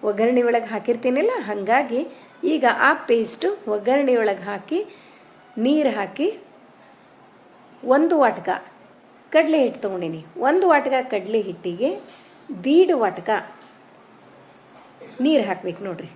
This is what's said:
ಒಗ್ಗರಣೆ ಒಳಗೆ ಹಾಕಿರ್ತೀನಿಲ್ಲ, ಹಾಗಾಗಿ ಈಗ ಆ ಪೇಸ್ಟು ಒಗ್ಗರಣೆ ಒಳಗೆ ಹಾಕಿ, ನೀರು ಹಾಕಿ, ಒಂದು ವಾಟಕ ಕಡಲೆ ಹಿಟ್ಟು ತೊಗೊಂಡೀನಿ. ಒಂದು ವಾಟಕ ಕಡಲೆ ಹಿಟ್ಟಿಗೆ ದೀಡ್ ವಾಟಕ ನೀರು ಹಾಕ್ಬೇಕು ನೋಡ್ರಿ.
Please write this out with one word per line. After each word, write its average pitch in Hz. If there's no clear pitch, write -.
ಒಗ್ಗರಣೆ 226
ಒಳಗೆ 233
ಹಾಕಿರ್ತೀನಿಲ್ಲ, 247
ಹಾಗಾಗಿ 233
ಈಗ 294
ಆ 277
ಪೇಸ್ಟು 262
ಒಗ್ಗರಣೆ 247
ಒಳಗೆ 202
ಹಾಕಿ, 202
ನೀರು 262
ಹಾಕಿ, 277
ಒಂದು 302
ವಾಟಕ 214
ಕಡಲೆ 311
ಹಿಟ್ಟು -
ತೊಗೊಂಡೀನಿ. 175
ಒಂದು 349
ವಾಟಕ 285
ಕಡಲೆ 214
ಹಿಟ್ಟಿಗೆ 190
ದೀಡ್ 339
ವಾಟಕ 202
ನೀರು 277
ಹಾಕ್ಬೇಕು 180
ನೋಡ್ರಿ. 165